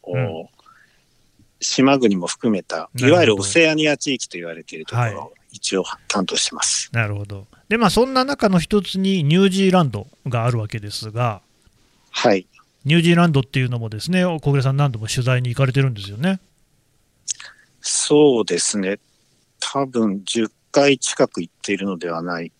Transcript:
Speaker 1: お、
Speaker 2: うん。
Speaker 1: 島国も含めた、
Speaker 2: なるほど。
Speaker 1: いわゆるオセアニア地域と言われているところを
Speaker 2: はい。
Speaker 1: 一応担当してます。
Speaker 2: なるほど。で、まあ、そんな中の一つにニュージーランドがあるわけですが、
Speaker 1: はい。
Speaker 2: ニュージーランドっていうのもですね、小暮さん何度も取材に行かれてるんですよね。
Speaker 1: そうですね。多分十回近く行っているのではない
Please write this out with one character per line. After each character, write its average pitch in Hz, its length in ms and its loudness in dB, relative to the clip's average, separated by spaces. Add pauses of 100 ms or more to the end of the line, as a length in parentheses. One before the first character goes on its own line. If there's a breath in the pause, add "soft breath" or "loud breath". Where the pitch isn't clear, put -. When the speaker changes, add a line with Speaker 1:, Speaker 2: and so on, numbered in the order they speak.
Speaker 1:
お、 - 120 -10
Speaker 2:
う 120 40 -2
ん。 82 320 -6 (1120 soft breath)
Speaker 1:
島 139 360 2
国 110 200 2
も 87 100 -6
含 - 240 -2
め 95 100 -2
た、 - 140 -10
Speaker 2:
な 80 60 -6
る 82 120 -14
ほ 120 60 -10
ど。 123 80 2
Speaker 1:
い 143 40 6
わ 175 100 6
ゆ 151 60 4
る 107 80 4
オ 98 80 -4
セ 160 260 4
ア 156 40 0
ニ 156 140 0
ア 147 80 0
地 135 200 -4
域 - 120 -8
と - 100 -14
言 85 100 -12
わ 82 60 -10
れ 82 120 -18
て - 100 -20
い 80 40 -14
る 80 60 -14
と 113 120 -8
こ 120 40 0
ろ 120 60 -2
を 98 140 -8
Speaker 2:
は 73 60 -14
い。 - 20 -20 (240)
Speaker 1:
一 98 240 -4
応 90 80 -2 (240)
担 98 160 -2
当 82 100 -6
し - 140 -2
て - 60 -16
ま - 80 -8
す。 - 280 -4
Speaker 2:
な 117 160 -2
る 104 80 -6
ほ 101 80 -10
ど。 101 240 -16 (220 soft breath)
で、 214 80 0
ま 233 100 4
あ、 - 20 6
そ 233 160 4
ん 262 80 -8
な 254 120 2
中 269 240 0
の 185 100 4
一 202 220 0
つ 190 180 -6
に 190 240 0
ニ 147 140 4
ュ 190 80 6
ー 196 40 6
ジ 190 200 0
ー - 20 2
ラ 180 120 4
ン 135 80 0
ド 104 160 -8 (200)
が 120 160 -2
あ 123 80 2
る 117 80 0
わ 107 80 -6
け 110 120 -8
で 104 120 -14
す 110 180 -10
が、 110 320 -4 (720)
Speaker 1:
は - 220 2
い。 190 140 -2 (360)
Speaker 2:
ニ 151 140 4
ュ - 20 6
ー - 20 0
ジ 170 120 6
ー - 20 6
ラ 170 120 6
ン 165 40 2
ド 139 80 4
っ 135 40 0
て 131 180 -2
い 127 40 0
う 123 40 -4
の 120 100 -4
も 113 80 -8
で 107 140 -10
す 165 100 -6
ね、 180 140 2
小 165 160 -4
暮 143 200 2
さ 135 120 2
ん - 20 0
何 143 160 2
度 113 80 -8
も 110 80 -8
取 127 160 -2
材 123 180 2
に 123 60 -2
行 120 100 -4
か 139 80 4
れ 127 60 0
て 135 100 2
る 135 80 2
ん 123 40 -4
で 101 80 -10
す 98 100 -12
よ 101 60 -12
ね。 185 240 -2 (1400 loud breath)
Speaker 1:
そ 147 640 4
う 101 40 0
で 87 140 -2
す - 180 -2
ね。 98 220 -2 (640)
多 139 240 -4
分 110 400 -2
十 110 260 -2 (180)
回 139 300 4
近 - 300 0
く - 120 -8
行 85 80 -8
っ - 120 -20
て - 100 -6
い 98 60 -2
る 95 80 -6
の 95 120 -4
で 85 120 -6
は 82 120 -4
な 87 200 -6
い 82 180 -12